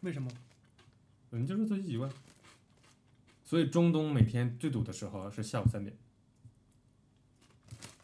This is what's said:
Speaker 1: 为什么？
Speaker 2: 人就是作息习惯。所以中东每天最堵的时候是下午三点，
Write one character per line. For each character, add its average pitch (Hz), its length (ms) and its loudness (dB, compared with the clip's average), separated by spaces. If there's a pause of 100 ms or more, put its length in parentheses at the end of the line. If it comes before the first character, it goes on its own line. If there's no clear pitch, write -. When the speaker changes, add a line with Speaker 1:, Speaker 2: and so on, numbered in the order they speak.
Speaker 1:
为 180 100 -2
什 139 80 -4
么？ 123 100 -4 (1000)
Speaker 2:
人 120 160 -2
就 190 100 -2
是 214 100 2
作 208 120 0
息 196 80 -4
习 127 100 -2
惯。 135 140 -2 (1300)
所 165 160 2
以 143 80 4
中 170 240 6
东 156 200 2
每 117 120 8
天 120 340 0
最 160 100 -2
堵 117 140 0
的 110 100 -4
时 - 140 -8
候 98 240 -8
是 110 100 -8
下 104 220 -2
午 117 60 -6
三 104 140 -6
点， 101 140 -10 (2000)